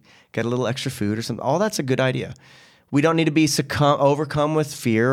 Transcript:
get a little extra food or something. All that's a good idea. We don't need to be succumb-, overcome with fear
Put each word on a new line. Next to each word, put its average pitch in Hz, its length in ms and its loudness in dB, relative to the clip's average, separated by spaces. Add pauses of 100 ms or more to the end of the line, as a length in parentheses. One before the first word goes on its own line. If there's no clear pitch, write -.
(320)
get 113 120 -4
a 117 40 -4
little 123 180 -2
extra 135 240 -4
food 104 280 -2
or 113 40 -6
something. 113 220 -6
All 143 160 0
that's 214 180 -2
a 156 60 -4
good 131 160 0
idea. 131 340 -2 (560)
We 143 120 2
don't 165 140 4
need 165 100 2
to 156 40 2
be 156 160 4
succumb-, 143 540 2
overcome 147 540 0
with 151 180 -2
fear 117 400 0